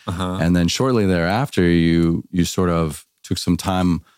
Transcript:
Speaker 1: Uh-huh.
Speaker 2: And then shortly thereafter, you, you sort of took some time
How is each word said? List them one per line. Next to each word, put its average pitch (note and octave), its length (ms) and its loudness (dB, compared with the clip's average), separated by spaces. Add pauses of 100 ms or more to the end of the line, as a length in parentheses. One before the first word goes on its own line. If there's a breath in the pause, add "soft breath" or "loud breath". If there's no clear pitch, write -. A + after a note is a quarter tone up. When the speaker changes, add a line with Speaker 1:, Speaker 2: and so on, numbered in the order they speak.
Speaker 1:
Uh-huh. F#2 340 -4
Speaker 2:
And F2 140 2
then F2 120 2
shortly B2 380 0
thereafter, F#2 640 0
you, E2 600 2
you F2 140 0
sort F2+ 260 -2
of D#2+ 340 -4 (160)
took - 160 -6
some F2+ 200 -2
time F2+ 440 0 (160 soft breath)